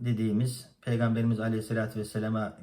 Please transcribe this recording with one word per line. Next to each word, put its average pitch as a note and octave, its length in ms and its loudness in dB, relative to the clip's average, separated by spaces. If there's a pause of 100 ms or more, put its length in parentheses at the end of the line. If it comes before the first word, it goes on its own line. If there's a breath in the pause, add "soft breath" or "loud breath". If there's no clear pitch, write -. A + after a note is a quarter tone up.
dediğimiz A2+ 680 0 (120)
Peygamberimiz A2+ 580 2
Aleyhisselatü A2+ 600 -2
Vesselam'a G#2+ 640 -2